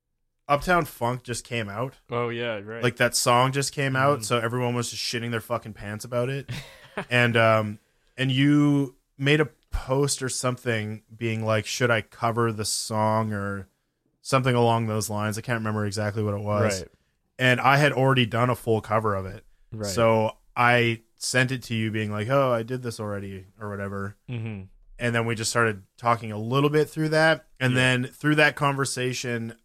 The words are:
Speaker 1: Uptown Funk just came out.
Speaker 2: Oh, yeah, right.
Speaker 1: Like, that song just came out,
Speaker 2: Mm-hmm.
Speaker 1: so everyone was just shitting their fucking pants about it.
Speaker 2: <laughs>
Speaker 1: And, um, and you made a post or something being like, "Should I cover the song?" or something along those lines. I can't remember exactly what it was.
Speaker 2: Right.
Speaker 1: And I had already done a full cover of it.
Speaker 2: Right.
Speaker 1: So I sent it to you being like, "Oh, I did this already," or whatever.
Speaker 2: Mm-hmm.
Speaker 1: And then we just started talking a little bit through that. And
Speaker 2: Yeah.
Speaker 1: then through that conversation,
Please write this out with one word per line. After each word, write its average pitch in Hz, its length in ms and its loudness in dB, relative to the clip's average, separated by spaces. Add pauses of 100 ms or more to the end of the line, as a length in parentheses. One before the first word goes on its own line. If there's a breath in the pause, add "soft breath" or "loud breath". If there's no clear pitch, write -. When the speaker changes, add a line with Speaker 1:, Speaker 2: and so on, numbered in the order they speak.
(480)
Speaker 1:
Uptown 147 380 2
Funk 123 380 -4
just 117 220 -8
came 113 240 -6
out. 120 240 -6 (160)
Speaker 2:
Oh, 120 200 -4
yeah, 117 300 -6
right. 110 240 -10
Speaker 1:
Like, 123 140 -2
that 120 180 0
song 127 360 4
just 135 220 -2
came 135 220 -2
out, 139 240 4
Speaker 2:
Mm-hmm. 110 40 -12
Speaker 1:
so 120 160 0
everyone 120 360 -2
was 120 160 -4
just 107 100 -10
shitting 120 300 -4
their 113 100 -2
fucking 113 320 -6
pants 107 320 -10
about 123 240 -2
it. 139 260 -8
Speaker 2:
<laughs> - 540 -14
Speaker 1:
And, 120 280 4
um, 110 420 4 (380)
and 131 120 0
you 143 640 4 (220)
made 143 220 2
a 147 80 2 (240)
post 135 500 -2
or 127 60 -4
something 110 760 -4 (120)
being 110 300 -4
like, 110 200 0
"Should - 240 0
I 110 120 2
cover 117 500 0
the 104 140 -4
song?" 110 680 0
or 101 380 -6 (520)
something 131 320 2
along 117 340 4
those 107 220 -2
lines. 104 280 -2
I 113 40 -10
can't 120 180 -4
remember 107 260 -2
exactly 104 360 -4
what 104 120 -2
it 101 80 -6
was. 104 400 0
Speaker 2:
Right. - 80 -14 (500)
Speaker 1:
And 127 220 2
I 135 160 6
had 147 160 4
already 131 320 4
done 117 240 0
a 117 60 2
full 110 260 0
cover 107 340 0
of 95 100 -4
it. 98 200 -14 (260)
Speaker 2:
Right. 107 180 -8
Speaker 1:
So 113 460 4 (180)
I 117 500 4 (120)
sent 127 380 0
it 123 100 -6
to 120 100 -6
you 110 180 0
being 107 200 -2
like, 104 180 -4
"Oh, 135 220 2
I 113 120 0
did 123 200 -8
this 117 160 -8
already," 98 460 -8 (120)
or 107 120 -10
whatever. 98 480 -8 (120)
Speaker 2:
Mm-hmm. 110 340 -8 (360)
Speaker 1:
And 120 160 -2
then 117 100 2
we 117 80 -2
just 110 160 -4
started 110 340 0 (140)
talking 113 360 0
a 104 40 -6
little 131 320 2
bit 151 200 2
through 156 200 -2
that. 156 360 2 (120)
And 127 140 2
Speaker 2:
Yeah. 127 80 2
Speaker 1:
then 127 280 2
through 151 280 0
that 147 220 4
conversation, 127 1080 -2